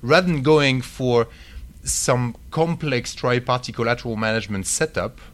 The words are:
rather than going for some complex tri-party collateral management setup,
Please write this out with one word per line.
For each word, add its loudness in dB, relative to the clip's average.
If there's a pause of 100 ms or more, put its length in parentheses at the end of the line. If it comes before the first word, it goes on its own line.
rather 4
than 0
going 4
for 0 (560)
some 0 (160)
complex -2
tri-party 0
collateral -2
management -2
setup, -2 (140)